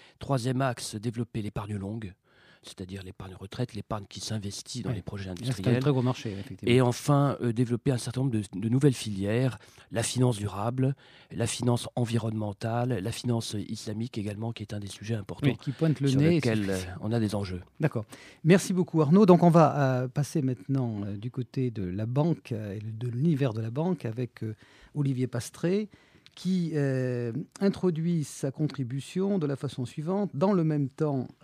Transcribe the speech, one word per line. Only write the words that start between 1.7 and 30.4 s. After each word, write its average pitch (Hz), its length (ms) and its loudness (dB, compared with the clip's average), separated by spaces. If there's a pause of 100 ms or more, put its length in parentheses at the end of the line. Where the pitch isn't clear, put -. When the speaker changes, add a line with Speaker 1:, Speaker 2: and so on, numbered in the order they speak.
Speaker 1:
longue, 101 360 -8 (520)
c'est-à-dire 95 380 -12
l'épargne 92 320 -14
retraite, 98 400 -8
l'épargne 104 340 -8
qui - 120 -16
s'investit 107 640 -8
dans - 80 -4
Speaker 2:
Ouais. 120 40 -2
Speaker 1:
les 87 80 -6
projets 98 280 -10
Speaker 2:
Là, 92 40 -8
c'est 87 80 -12
un 117 40 -6
Speaker 1:
industriels. 123 340 2
Speaker 2:
très 131 100 2
gros 131 120 2
marché, 123 280 -2
effectivement. 98 420 -2
Speaker 1:
Et 127 80 8
enfin, 139 600 4
euh, 117 120 0
développer 120 380 0
un 123 80 2
certain 123 220 -4
nombre 135 100 2
de, 107 140 0 (100)
de 98 140 -2
nouvelles 131 260 6
filières, 110 640 0 (320)
la 113 140 -2
finance 123 340 2
durable, 120 560 -2 (380)
la 117 160 -2
finance 120 480 0
environnementale, 113 1080 -2
la 110 80 -4
finance 113 460 -4 (100)
islamique 110 500 -8
également, 107 360 -6
qui 113 100 -10
est 104 120 -10
un 104 40 -6
des 101 80 -10
sujets 104 300 -6
importants 107 320 -2
Speaker 2:
Oui, 117 120 0
qui 139 120 -6
pointe 160 260 2
le 139 80 0
Speaker 1:
sur 135 140 4
Speaker 2:
nez, 165 160 6
Speaker 1:
lequel, 110 300 2
Speaker 2:
c'est 95 200 -2
Speaker 1:
euh, 92 140 -10
on 107 100 -4
a 120 80 0
des 107 160 0
enjeux. 92 280 -4 (180)
Speaker 2:
D'accord. 131 240 -2 (400)
Merci 180 280 6
beaucoup 170 300 2
Arnaud. 180 240 8
Donc 175 160 10
on 175 80 8
va, 143 520 6
euh, 131 40 -2
passer 147 340 -2
maintenant, 127 640 -2
euh, 101 120 -6
du 117 160 -8
côté 127 400 -4
de 104 100 -6
la 92 240 -4
banque, 147 460 0
euh, 107 220 -6
et 107 40 -6
de 110 300 -8
l'univers 131 460 2
de 110 60 -4
la 110 100 -4
banque 170 340 -2
avec, 117 400 -6
euh, 110 100 -6 (400)
Olivier 135 320 0
Pastré, 180 640 -2 (460)
qui, 180 380 -2
euh, 127 580 0 (300)
introduit 175 640 0
sa - 260 -6
contribution 147 880 -2
de 151 80 -2
la 143 80 0
façon 131 300 -6
suivante. 185 480 -4
Dans 196 220 2